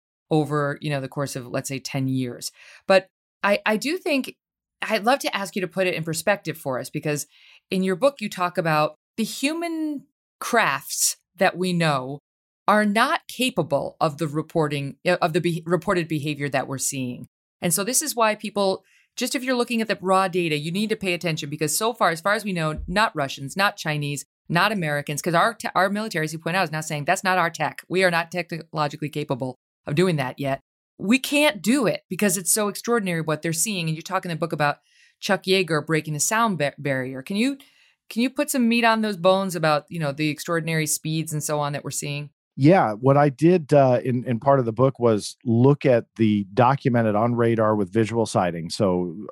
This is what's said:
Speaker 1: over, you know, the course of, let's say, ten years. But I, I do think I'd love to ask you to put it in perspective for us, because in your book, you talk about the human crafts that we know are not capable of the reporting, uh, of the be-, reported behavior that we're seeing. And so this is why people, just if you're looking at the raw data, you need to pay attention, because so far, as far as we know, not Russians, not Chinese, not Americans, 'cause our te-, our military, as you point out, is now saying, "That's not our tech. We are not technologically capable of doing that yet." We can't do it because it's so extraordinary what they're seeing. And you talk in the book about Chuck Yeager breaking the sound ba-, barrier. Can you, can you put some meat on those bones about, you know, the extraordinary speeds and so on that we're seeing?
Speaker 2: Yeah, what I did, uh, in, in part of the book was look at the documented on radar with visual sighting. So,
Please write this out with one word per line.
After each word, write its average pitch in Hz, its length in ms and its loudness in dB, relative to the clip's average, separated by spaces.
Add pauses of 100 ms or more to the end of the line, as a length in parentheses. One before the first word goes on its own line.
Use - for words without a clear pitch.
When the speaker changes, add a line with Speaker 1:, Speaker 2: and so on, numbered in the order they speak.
(320)
Speaker 1:
over, 147 480 0
you 156 100 -4
know, 139 100 -2
the 131 80 -10
course 139 280 -6
of, 123 100 -10
let's 131 220 -6
say, 135 100 -6
ten 135 300 -4
years. 131 420 -4 (380)
But 190 180 4 (380)
I, 202 200 2
I 214 120 0
do 294 220 -4
think 285 360 -2 (480)
I'd 202 220 -2
love 262 160 4
to - 160 -4
ask 196 180 -6
you 208 60 -2
to 180 80 -4
put 190 180 -2
it 180 80 0
in 160 80 -4
perspective 160 560 -2
for 127 220 -6
us, 131 100 -12
because 147 380 -4 (420)
in 190 140 0
your 190 100 0
book, 277 260 2
you 208 80 -6
talk 180 300 -4
about 156 380 0 (200)
the 220 60 -2
human 311 840 -4 (340)
crafts - 800 0 (180)
that 185 200 2
we 185 160 0
know 147 460 0 (480)
are 214 180 4
not 233 440 2
capable 156 720 -2
of 151 180 0
the 165 80 -2
reporting, 147 720 -4 (100)
uh, 175 160 2
of 160 120 0
the 180 60 2
be-, 165 260 -2
reported 170 420 -2
behavior 143 400 -4
that 135 180 -2
we're 135 120 -8
seeing. 127 480 -6 (340)
And 180 120 0
so 196 120 -2
this 254 180 0
is 247 140 -6
why 220 180 2
people, 202 500 -2 (320)
just 247 180 -4
if 254 100 -4
you're 262 120 0
looking 240 240 -2
at 220 80 -2
the 202 120 -2
raw 190 260 2
data, 170 300 0
you 151 160 -4
need 208 160 -2
to 214 80 -2
pay 190 160 -2
attention, 160 380 -4
because 147 260 -2
so 226 160 0
far, 214 180 2
as 165 100 -4
far 202 140 0
as 214 100 -4
we 202 80 -4
know, 156 360 -2
not 202 260 2
Russians, 135 420 -6
not 202 200 0
Chinese, 147 480 -4 (240)
not 180 240 2
Americans, 147 500 -4
'cause 165 120 0
our 202 200 4
te-, - 200 -10
our 190 160 4
military, 208 340 -4
as 156 80 -6
you 165 60 -10
point 165 180 -4
out, 190 80 2
is 151 80 -4
now 156 80 -4
saying, 147 240 -6
"That's 175 200 2
not 185 140 2
our 170 120 2
tech. 160 380 -4
We 185 140 2
are 185 80 4
not 170 220 -2
technologically 156 760 -6
capable 131 480 -6 (300)
of - 80 -4
doing 175 220 2
that 131 240 -4
yet." 135 200 -2 (380)
We 220 200 2
can't 294 440 2
do 233 240 2
it - 220 -2
because 185 280 0
it's 190 160 -2
so 214 160 0
extraordinary 190 540 -2
what 151 200 -2
they're 170 100 -2
seeing. 175 360 -2
And 160 80 -2
you 160 60 -10
talk 185 220 -4
in 185 40 -6
the 165 80 -4
book 165 160 -4
about 147 240 0 (420)
Chuck 190 260 -2
Yeager 175 400 2
breaking 156 300 -2
the 147 60 -6
sound 220 380 0
ba-, 143 200 -2
barrier. 131 440 -4
Can 196 140 -6
you, 269 220 0 (500)
can 226 140 -2
you 254 80 0
put 285 200 -2
some 240 180 2
meat 233 160 2
on 226 160 4
those 214 160 -2
bones 185 400 2
about, 156 320 2
you 175 100 -10
know, 147 140 -2
the 156 160 -2
extraordinary 160 580 -2
speeds 160 460 -4
and 151 100 -4
so 151 160 -2
on 143 140 -2
that 143 100 -8
we're - 80 -10
seeing? 147 400 -8 (240)
Speaker 2:
Yeah, 143 380 6
what 127 240 4
I 147 140 6
did, 160 420 2
uh, 131 320 6
in, 127 200 -2
in 123 140 -2
part 139 220 4
of 120 60 -2
the 113 60 -2
book 127 280 2
was 113 440 2
look 127 420 4
at 120 180 4 (120)
the 104 360 2
documented 120 640 2
on 120 180 2
radar 113 400 2
with 101 160 -2
visual 110 360 0
sighting. 85 420 -2
So, 90 640 -2